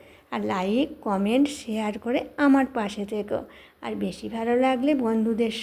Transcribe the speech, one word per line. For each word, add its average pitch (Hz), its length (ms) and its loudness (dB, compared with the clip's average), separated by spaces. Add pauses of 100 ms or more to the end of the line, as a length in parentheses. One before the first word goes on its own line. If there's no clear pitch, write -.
(320)
আর 233 140 -4
লাইক, 208 420 0 (140)
কমেন্ট, 214 480 2
শেয়ার 214 500 -4
করে 247 200 -2 (180)
আমার 277 300 6 (100)
পাশে 208 280 -4
থেকো। 208 340 -4 (420)
আর 233 140 -8
বেশি 202 340 -6
ভালো 226 260 -2
লাগলে 262 400 4
বন্ধুদের 226 680 0